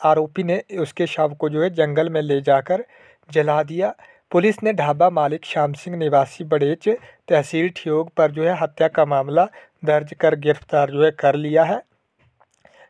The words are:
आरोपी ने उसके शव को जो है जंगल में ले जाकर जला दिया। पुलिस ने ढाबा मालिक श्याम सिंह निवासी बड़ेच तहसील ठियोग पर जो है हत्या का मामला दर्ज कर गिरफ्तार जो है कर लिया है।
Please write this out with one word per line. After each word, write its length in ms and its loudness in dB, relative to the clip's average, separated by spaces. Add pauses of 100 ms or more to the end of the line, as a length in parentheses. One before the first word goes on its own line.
आरोपी 400 2
ने 180 -2 (180)
उसके 280 -4
शव 320 -2
को 100 -2
जो 140 -2
है 60 0
जंगल 400 0
में 120 -2
ले 200 0
जाकर 420 0 (460)
जला 340 0
दिया। 300 -4 (380)
पुलिस 320 2
ने 100 0
ढाबा 360 2
मालिक 360 -2
श्याम 280 -2
सिंह 240 -12
निवासी 480 0
बड़ेच 420 0
तहसील 880 -2
ठियोग 380 -4
पर 180 2
जो 120 -6
है 180 0
हत्या 260 -2
का 180 2
मामला 400 0 (400)
दर्ज 360 0
कर 160 2
गिरफ्तार 540 -2
जो 140 2
है 60 4
कर 240 0
लिया 280 2
है। 180 -2 (1080)